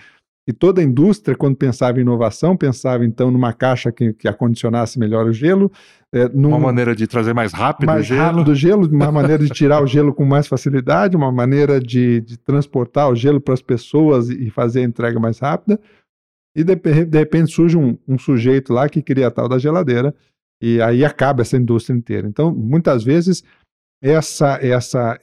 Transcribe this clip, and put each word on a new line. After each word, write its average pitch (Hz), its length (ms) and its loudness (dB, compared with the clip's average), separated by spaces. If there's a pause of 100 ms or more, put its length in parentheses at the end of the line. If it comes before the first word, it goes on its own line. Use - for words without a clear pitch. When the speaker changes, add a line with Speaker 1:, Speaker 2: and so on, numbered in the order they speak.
(500)
Speaker 1:
E - 20 -6
toda 180 300 2
a - 20 2
indústria, 139 540 2
quando 139 180 0
pensava 127 440 -2
em - 20 0
inovação, 123 560 0
pensava, 127 480 -2
então, 127 240 0
numa 123 240 0
caixa 127 380 -2
que, 117 220 -2
que - 140 -6
acondicionasse 117 680 -2
melhor 113 300 0
o 113 40 0
gelo, 185 400 0 (400)
é, 123 180 0
num 139 200 2
Speaker 2:
Uma 151 100 2
maneira 123 360 0
de 110 100 -2
trazer 113 260 -2
mais 113 220 -2
rápido 147 340 -2
o 160 60 2
Speaker 1:
mais 101 140 -2
Speaker 2:
gelo. 127 140 0
Speaker 1:
rápido 170 300 2
o 143 40 4
gelo, 170 320 2
uma 147 240 2
Speaker 2:
<laughs> - 20 -2
Speaker 1:
maneira 151 320 2
de 135 60 0
tirar 147 320 2
o - 40 2
gelo 147 240 2
com 143 140 -2
mais 139 220 2
facilidade, 143 680 0
uma 139 160 0
maneira 135 480 2
de, 123 420 0
de 117 160 -16
transportar 143 720 -2
o 120 40 2
gelo 139 240 2
pras 131 220 -2
pessoas 131 680 0
e, 123 180 -6
e - 20 -6
fazer 120 300 -2
a 127 60 0
entrega 117 340 -4
mais 113 180 -2
rápida. 175 420 -2 (800)
E 156 80 0
de, 185 100 2
de 160 440 0
repente 156 340 0
surge 165 240 2
um, 123 280 0
um 131 120 -2
sujeito 131 560 0
lá 139 160 0
que 156 120 -2
cria 131 260 -2
a 113 40 0
tal 120 160 -4
da 127 120 -2
geladeira, 147 540 0 (480)
e 117 200 0
aí 120 240 2
acaba 131 380 0
essa 135 120 -2
indústria 120 400 0
inteira. 104 320 -6
Então, 151 260 -2
muitas 131 520 -2
vezes, 170 360 0 (600)
essa, 143 580 0
essa, 123 600 -2